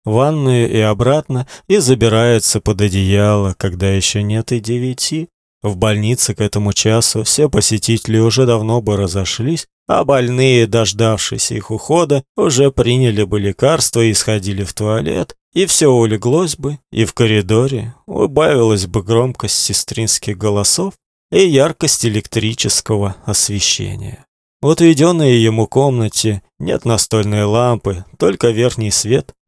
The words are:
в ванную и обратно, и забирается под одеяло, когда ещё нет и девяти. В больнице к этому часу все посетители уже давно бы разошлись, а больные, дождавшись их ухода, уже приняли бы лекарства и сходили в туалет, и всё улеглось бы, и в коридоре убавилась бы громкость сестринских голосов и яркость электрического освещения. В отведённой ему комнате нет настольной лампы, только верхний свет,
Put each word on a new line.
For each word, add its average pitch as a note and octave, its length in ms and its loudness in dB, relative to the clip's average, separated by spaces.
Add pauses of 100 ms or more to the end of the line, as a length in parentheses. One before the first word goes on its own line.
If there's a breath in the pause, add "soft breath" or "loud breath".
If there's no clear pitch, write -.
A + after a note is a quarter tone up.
в G#2+ 80 -4
ванную C3 560 2
и A2 100 -2
обратно, B2 680 0 (220 loud breath)
и F#3+ 80 4
забирается A#2 840 2
под G2+ 200 -2
одеяло, G2+ 800 2
когда F#2+ 320 -2
ещё G2 320 -2
нет G#2+ 300 -4
и A#2+ 60 0
девяти. B2+ 720 -6 (340)
В G#2 140 -4
больнице G#2+ 580 0
к - 60 -6
этому G#2 320 -2
часу A2 520 0
все D3 260 0
посетители A2 680 0
уже A2+ 280 2
давно A#2 340 0
бы G#2 160 0
разошлись, G2+ 720 -4 (200)
а - 180 0
больные, B2+ 640 2
дождавшись A2 840 -2
их A2+ 180 -8
ухода, C#3+ 540 0 (120)
уже C#3 360 2
приняли A#2+ 500 2
бы G#2 160 -2
лекарства A#2 600 0
и A2+ 140 2
сходили G2+ 500 -4
в - 80 -10
туалет, - 640 -4 (160)
и F#3 140 0
всё D3+ 260 4
улеглось A#2+ 640 0
бы, C#3+ 220 -8 (120)
и A2 140 0
в F#2+ 80 -4
коридоре A2 840 0 (120)
убавилась B2 800 2
бы F#2 160 -4
громкость A#2 560 -2
сестринских - 800 -4
голосов G#2 580 -2 (360)
и F#3 160 4
яркость D3 600 2
электрического G#2+ 1160 -2
освещения. G2+ 1000 -4 (360)
В C#3+ 100 2
отведённой D#3+ 680 4
ему A2 300 2
комнате A#2 720 -2 (160)
нет - 260 -4
настольной G#2+ 600 0
лампы, G#2 600 -2 (140)
только F3 320 0
верхний A2+ 400 -2
свет, B2+ 420 -2 (160)